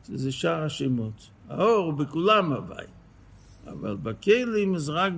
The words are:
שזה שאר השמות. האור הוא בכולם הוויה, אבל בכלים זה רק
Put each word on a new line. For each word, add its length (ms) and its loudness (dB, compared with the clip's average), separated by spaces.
שזה 240 -4
שאר 320 -2
השמות. 680 -4
האור 360 2
הוא 80 -2
בכולם 600 2
הוויה, 340 -8
אבל 280 -6
בכלים 840 2
זה 140 -4
רק 260 0